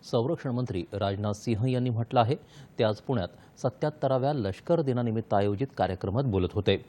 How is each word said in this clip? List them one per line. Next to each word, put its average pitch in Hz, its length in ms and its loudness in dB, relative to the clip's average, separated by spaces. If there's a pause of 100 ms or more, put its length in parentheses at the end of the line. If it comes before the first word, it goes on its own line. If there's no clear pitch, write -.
(120)
संरक्षण 135 380 0
मंत्री 120 340 -4 (100)
राजनाथ 101 400 -2
सिंह 113 360 -2
यांनी 127 200 0
म्हटलं 117 300 2
आहे. 117 160 4 (440)
ते 120 40 4
आज 107 120 2
पुण्यात 107 320 -2 (320)
सत्याहत्तराव्या 135 760 0
लष्कर 131 480 0
दिनानिमित्त 120 520 0
आयोजित 104 340 2 (100)
कार्यक्रमात 92 460 0
बोलत 95 300 0
होते. 98 360 2